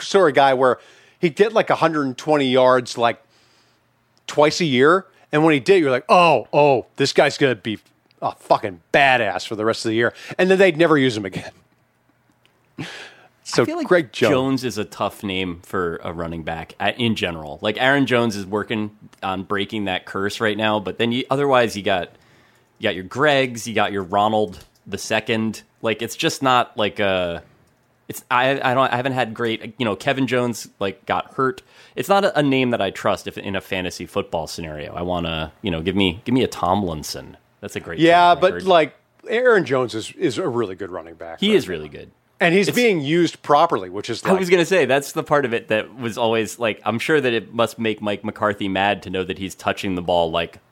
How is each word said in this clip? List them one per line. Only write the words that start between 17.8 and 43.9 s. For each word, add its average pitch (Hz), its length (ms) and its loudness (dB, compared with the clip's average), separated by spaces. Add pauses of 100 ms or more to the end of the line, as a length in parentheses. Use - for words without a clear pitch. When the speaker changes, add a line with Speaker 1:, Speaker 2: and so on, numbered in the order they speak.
Speaker 2:
Aaron 135 240 2
Jones 117 320 0
is 101 80 -8
working 104 500 -6 (280)
on 95 220 -6
breaking 101 420 -6
that 92 180 -4
curse 98 340 -6
right 104 180 0
now, 107 240 0
but 92 180 -8
then 117 140 0
you, 127 180 -4
otherwise 131 440 2
you 101 80 -8
got, 92 280 -2 (680)
you - 60 -14
got 101 100 0
your 92 100 -8
Gregs, 131 640 0
you 117 80 -8
got 104 160 2
your 98 120 -4
Ronald 101 600 0 (240)
the - 120 -10
second. 110 640 -4 (180)
Like, 113 220 -2
it's 113 120 -8
just - 280 -4
not 123 340 2
like 107 240 -2
a, 90 420 -2 (640)
it's, - 240 -14
I, 127 200 2 (100)
I 127 140 0
don't, 131 180 2
I 120 40 -2
haven't 127 180 -2
had 117 180 -2
great, 113 460 -4
you 123 80 -2
know, 101 100 -2
Kevin 135 300 -2
Jones, 123 420 -2 (100)
like, 98 280 -6
got - 260 -4
hurt. 131 300 -4 (340)
It's - 140 -6
not 196 160 4
a, - 120 0
a 151 40 2
name 135 280 2
that 107 120 -2
I 95 80 -2
trust - 360 -4
if 98 120 -12
in 98 180 -8
a 92 60 -4
fantasy 90 420 -6
football 82 420 -6
scenario. 76 480 -10
I 82 60 -8
wanna, 82 520 -4 (100)
you 104 80 -4
know, 82 100 -4
give 90 160 -2
me, 95 300 0
give 117 80 -2
me 127 80 2
a 92 60 0
Tomlinson. 80 920 -4 (240)
That's 104 140 -12
a 202 40 -6
great 165 180 -12
Speaker 1:
Yeah, 170 360 6
Speaker 2:
track 170 80 -2
Speaker 1:
but, 190 100 4
Speaker 2:
record. 180 160 -6
Speaker 1:
like, 160 260 4 (320)
Aaron 226 380 2
Jones 127 300 -2
is, 110 180 -8
is 143 240 -4
a 180 100 -4
really 113 280 -4
good 92 160 -12
running 85 240 -12
back 82 260 -14
Speaker 2:
He 202 80 0
Speaker 1:
right 214 80 4
Speaker 2:
is 131 100 2
Speaker 1:
now. 92 40 -10
Speaker 2:
really 78 180 -8
good. - 220 -18 (300)
Speaker 1:
And 175 140 2
he's 190 140 4
Speaker 2:
It's 143 80 -2
Speaker 1:
being 226 240 2
used 156 420 -2
properly, 143 480 2